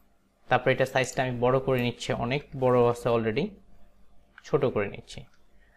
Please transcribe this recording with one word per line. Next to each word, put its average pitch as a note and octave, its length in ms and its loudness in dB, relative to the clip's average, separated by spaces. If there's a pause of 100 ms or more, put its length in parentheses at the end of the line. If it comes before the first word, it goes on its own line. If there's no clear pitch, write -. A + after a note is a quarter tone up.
(480)
তারপর C3 220 2
এটা B2+ 160 2
সাইজটা C3 360 -2
আমি B2+ 180 -4
বড় B2+ 200 2
করে C3 220 0
নিচ্ছি, A#2+ 300 -4
অনেক B2+ 300 -2 (140)
বড় B2 340 4
আছে A#2+ 180 -2
already, A#2 400 0 (960)
ছোট C#3+ 200 0
করে G#2+ 240 0
নিচ্ছি। - 360 -14 (520)